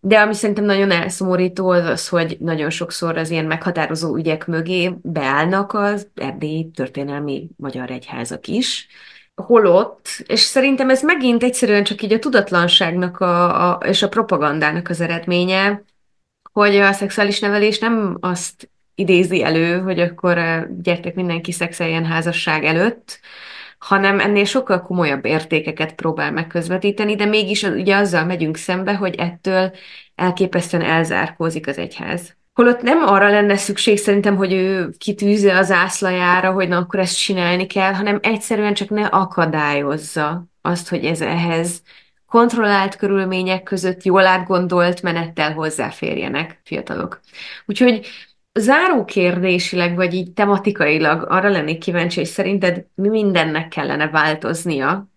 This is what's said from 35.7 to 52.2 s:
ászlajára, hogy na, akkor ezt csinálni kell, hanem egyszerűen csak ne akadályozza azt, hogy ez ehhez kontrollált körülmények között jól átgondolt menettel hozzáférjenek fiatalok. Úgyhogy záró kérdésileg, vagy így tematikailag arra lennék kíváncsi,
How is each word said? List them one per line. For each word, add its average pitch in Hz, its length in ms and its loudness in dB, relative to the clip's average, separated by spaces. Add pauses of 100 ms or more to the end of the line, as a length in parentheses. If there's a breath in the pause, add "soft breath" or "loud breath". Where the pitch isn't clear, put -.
ászlajára, 185 800 2
hogy 185 160 0
na, 175 100 0
akkor 180 220 -2
ezt 180 180 0
csinálni 180 500 0
kell, 190 260 0
hanem 202 280 0
egyszerűen 208 520 0
csak 202 160 -4
ne 214 160 -2
akadályozza 156 1400 -2 (160)
azt, 175 280 -4
hogy - 160 -4
ez 160 160 -2
ehhez 170 600 -2 (440 soft breath)
kontrollált 214 720 2
körülmények 185 680 -2
között 180 400 -4
jól 190 220 6
átgondolt 180 760 2
menettel 165 520 -2
hozzáférjenek 156 1120 -6
fiatalok. - 560 -8 (460 loud breath)
Úgyhogy 220 420 2 (460 loud breath)
záró 277 520 2
kérdésileg, 180 880 0
vagy 175 180 0
így 180 180 -6
tematikailag 165 960 2
arra 190 200 2
lennék 165 300 0
kíváncsi, 175 400 -2